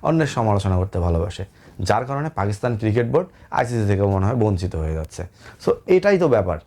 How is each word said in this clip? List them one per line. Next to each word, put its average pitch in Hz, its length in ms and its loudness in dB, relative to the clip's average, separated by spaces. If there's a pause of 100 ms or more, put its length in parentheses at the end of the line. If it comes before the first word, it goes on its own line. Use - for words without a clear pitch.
অন্যের 156 280 2
সমালোচনা 101 440 2
করতে 92 260 -2
ভালোবাসে, 90 380 -2 (440)
যার 110 200 2
কারণে 143 200 -4 (100)
পাকিস্তান 104 420 -2
ক্রিকেট 113 320 2
বোর্ড 170 140 2 (320)
আইসিসি 117 320 -2
থেকে 98 140 2 (100)
মনে 95 140 0
হয় 123 160 0
বঞ্চিত 92 280 0 (100)
হয়ে 78 160 -4
যাচ্ছে। 78 240 -10 (420)
So - 60 0 (240)
এটাই 196 280 4
তো 170 120 2
ব্যাপার 90 320 0